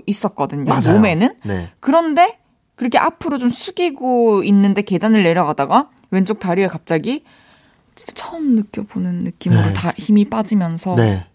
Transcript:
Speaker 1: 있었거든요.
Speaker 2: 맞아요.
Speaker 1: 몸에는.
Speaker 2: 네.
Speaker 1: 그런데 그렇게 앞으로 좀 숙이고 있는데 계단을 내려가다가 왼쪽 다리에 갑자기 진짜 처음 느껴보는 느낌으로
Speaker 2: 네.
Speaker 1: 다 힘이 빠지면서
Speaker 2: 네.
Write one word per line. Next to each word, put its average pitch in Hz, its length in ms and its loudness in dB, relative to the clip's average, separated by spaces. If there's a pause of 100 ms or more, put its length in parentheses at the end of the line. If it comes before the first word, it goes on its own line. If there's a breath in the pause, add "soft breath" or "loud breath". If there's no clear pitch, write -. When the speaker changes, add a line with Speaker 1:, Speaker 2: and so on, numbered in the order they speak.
Speaker 1:
있었거든요. 147 580 -4
Speaker 2:
맞아요. 131 300 2
Speaker 1:
몸에는. 208 400 2 (100)
Speaker 2:
네. 92 240 -6 (100)
Speaker 1:
그런데 330 600 0 (360)
그렇게 240 220 -2
앞으로 311 400 -2
좀 247 120 -2
숙이고 254 920 0
있는데 202 380 4
계단을 202 420 2
내려가다가 165 680 2 (220)
왼쪽 196 280 0
다리에 185 280 0
갑자기 175 560 -4 (720 soft breath)
진짜 - 200 -12
처음 302 400 -2
느껴보는 196 680 -4
느낌으로 175 380 0
Speaker 2:
네. 101 120 0
Speaker 1:
다 165 240 -4
힘이 208 280 2
빠지면서 190 720 -2
Speaker 2:
네. 104 400 2